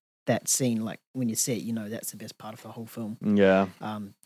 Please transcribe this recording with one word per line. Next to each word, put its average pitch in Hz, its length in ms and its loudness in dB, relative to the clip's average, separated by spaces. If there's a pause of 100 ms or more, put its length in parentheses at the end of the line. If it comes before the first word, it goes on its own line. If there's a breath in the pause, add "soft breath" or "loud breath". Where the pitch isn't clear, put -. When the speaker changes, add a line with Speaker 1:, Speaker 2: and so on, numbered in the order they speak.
(280)
Speaker 1:
that 117 200 0
scene, 117 380 0
like, - 140 -8 (140)
when 127 140 -2
you 110 80 -2
see - 180 -2
it, 92 100 -4
you 113 100 -4
know 107 160 -6
that's - 220 -8
the 107 60 -14
best 107 200 -16
part 110 160 -14
of - 80 -18
the 110 100 -16
whole 113 140 -12
film. 113 360 -8
Speaker 2:
Yeah. 98 460 6 (140)
Speaker 1:
Um, 104 320 -8 (120)